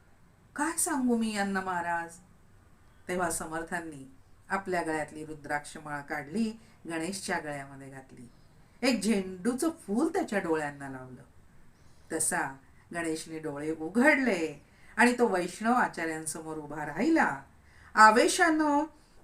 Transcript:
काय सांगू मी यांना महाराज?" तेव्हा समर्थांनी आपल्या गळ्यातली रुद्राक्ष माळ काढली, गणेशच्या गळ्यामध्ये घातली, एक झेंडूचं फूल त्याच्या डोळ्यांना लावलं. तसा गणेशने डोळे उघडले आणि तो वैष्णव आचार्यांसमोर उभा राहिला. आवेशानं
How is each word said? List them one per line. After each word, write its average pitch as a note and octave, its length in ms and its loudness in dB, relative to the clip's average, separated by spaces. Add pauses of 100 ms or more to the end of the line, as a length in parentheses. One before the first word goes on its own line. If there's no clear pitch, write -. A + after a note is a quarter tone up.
(560)
काय E4 220 -2
सांगू B3+ 400 2
मी A3+ 160 0
यांना G3 280 0
महाराज?" E3+ 540 -4 (920)
तेव्हा F3+ 240 -2
समर्थांनी D#3+ 800 -6 (380)
आपल्या F#3+ 320 -2
गळ्यातली D#3 440 -4
रुद्राक्ष D3 520 -8
माळ D3 240 -10
काढली, D#3 500 -4 (380)
गणेशच्या F3 500 -4
गळ्यामध्ये C#3 500 -10
घातली, C3 420 -18 (500)
एक A#3 220 2
झेंडूचं G3+ 680 0
फूल C4 380 -2
त्याच्या A#3+ 320 -2
डोळ्यांना D3 500 -2
लावलं. B2+ 320 -14 (920)
तसा D#3 460 -2 (360)
गणेशने D#3+ 460 -6
डोळे D3+ 360 -6
उघडले F#3+ 880 2 (320)
आणि A#3+ 220 6
तो A#3+ 80 6
वैष्णव F#3+ 460 0
आचार्यांसमोर D#3+ 840 -4
उभा D3+ 280 -8
राहिला. G#3 560 2 (540)
आवेशानं D4+ 880 8 (400)